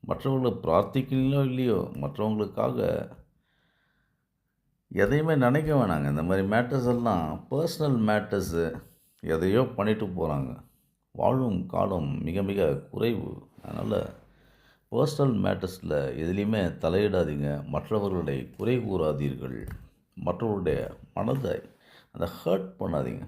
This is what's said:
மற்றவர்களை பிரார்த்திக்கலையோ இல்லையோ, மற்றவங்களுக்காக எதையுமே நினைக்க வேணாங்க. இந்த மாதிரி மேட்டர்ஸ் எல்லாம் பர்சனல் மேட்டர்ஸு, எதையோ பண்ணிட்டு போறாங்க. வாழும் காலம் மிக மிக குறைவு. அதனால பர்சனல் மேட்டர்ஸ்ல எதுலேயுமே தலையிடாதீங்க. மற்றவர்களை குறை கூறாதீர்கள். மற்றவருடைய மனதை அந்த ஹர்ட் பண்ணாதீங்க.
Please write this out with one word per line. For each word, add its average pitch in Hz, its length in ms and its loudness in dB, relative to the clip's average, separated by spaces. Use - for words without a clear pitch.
மற்றவர்களை 131 560 0
பிரார்த்திக்கலையோ 131 840 2
இல்லையோ, 127 360 2
மற்றவங்களுக்காக 110 840 -2
எதையுமே 143 460 4
நினைக்க 139 380 4
வேணாங்க. 87 340 4
இந்த 73 140 0
மாதிரி 95 260 2
மேட்டர்ஸ் 123 400 2
எல்லாம் 113 380 2
பர்சனல் 147 540 0
மேட்டர்ஸு, 101 640 2
எதையோ 92 400 4
பண்ணிட்டு 107 320 0
போறாங்க. 76 460 -2
வாழும் 120 520 2
காலம் 95 420 0
மிக 92 200 -2
மிக 98 260 2
குறைவு. 107 440 -2
அதனால - 320 -6
பர்சனல் 139 460 2
மேட்டர்ஸ்ல 92 560 -2
எதுலேயுமே 101 460 0
தலையிடாதீங்க. 82 720 2
மற்றவர்களை 87 720 -2
குறை 117 280 0
கூறாதீர்கள். 71 800 -2
மற்றவருடைய 90 640 -2
மனதை 127 440 -2
அந்த 90 220 -6
ஹர்ட் - 440 -2
பண்ணாதீங்க. 65 500 -4